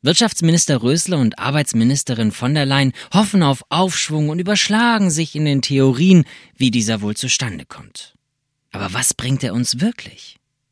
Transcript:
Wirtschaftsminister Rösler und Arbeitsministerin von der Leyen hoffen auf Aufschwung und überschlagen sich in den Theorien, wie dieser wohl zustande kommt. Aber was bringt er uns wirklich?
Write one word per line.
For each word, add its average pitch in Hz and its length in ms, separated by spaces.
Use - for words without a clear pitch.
Wirtschaftsminister 165 800
Rösler 156 380
und 113 180
Arbeitsministerin 120 920
von 127 240
der 147 100
Leyen 139 260
hoffen 196 300
auf 139 260
Aufschwung 156 600
und 160 100
überschlagen 208 720
sich 151 240
in 151 100
den 139 160
Theorien, 139 640
wie 127 160
dieser 110 300
wohl 104 140
zustande 104 500
kommt. - 500
Aber 95 220
was - 200
bringt 131 300
er 104 100
uns 120 260
wirklich? - 580